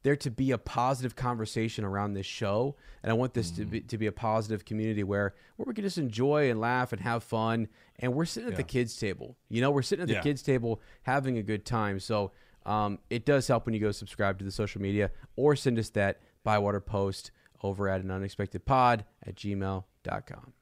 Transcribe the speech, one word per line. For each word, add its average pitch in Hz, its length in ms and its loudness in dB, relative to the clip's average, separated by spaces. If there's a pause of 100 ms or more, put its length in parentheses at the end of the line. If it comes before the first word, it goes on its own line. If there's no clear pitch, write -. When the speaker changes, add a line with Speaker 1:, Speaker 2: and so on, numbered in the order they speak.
Speaker 1:
there 143 120 4
to 139 140 -4
be 131 220 0
a 113 60 0
positive 127 580 -2
conversation 113 680 -2
around 101 300 -2
this 95 120 -4
show, 113 500 0 (260)
and - 80 -2
I 113 40 4
want 123 200 0
this 87 180 0
to 101 140 -4
Speaker 2:
Mm. 107 40 -6
Speaker 1:
be, 113 120 -2
to 113 160 -8
be 107 80 0
a 101 60 0
positive 110 520 0
community 107 400 0
where, 101 300 0 (220)
where 226 100 -6
we 240 80 -6
can 208 100 -4
just 185 140 -2
enjoy 139 520 2
and 110 100 0
laugh 120 340 0
and 90 80 -6
have 117 200 -2
fun, 113 460 0 (300)
and 123 160 0
we're 160 100 2
sitting 226 240 -4
at 190 80 -4
the 147 60 -2
Speaker 2:
Yeah. - 60 -2
Speaker 1:
kids' 123 280 0
table. 107 400 -6 (140)
You 113 100 0
know, 135 100 4
we're 143 120 4
sitting 175 200 0
at - 60 -2
the 107 60 2
Speaker 2:
Yeah. 92 80 0
Speaker 1:
kids' 147 200 0
table 117 380 0 (220)
having 131 340 0
a 110 60 -2
good 104 240 -2
time. 104 340 0
So, 104 320 -2 (340)
um, 104 320 0 (120)
it 117 140 -2
does 139 240 4
help 117 160 2
when 113 100 -2
you 107 60 0
go 104 120 2
subscribe 98 480 -2
to 98 40 -6
the 98 60 -4
social 101 320 -4
media 98 300 2 (240)
or 143 180 6
send 123 240 2
us 107 120 -2
that 98 300 0 (240)
Bywater 101 360 2
post 98 500 -2 (320)
over 98 260 -2
at 95 120 2
an 92 100 -6
unexpected 95 540 -6
pod 123 400 6 (200)
at 95 120 -10
gmail 95 480 -4 (180)
dot - 240 -6
com. - 360 -18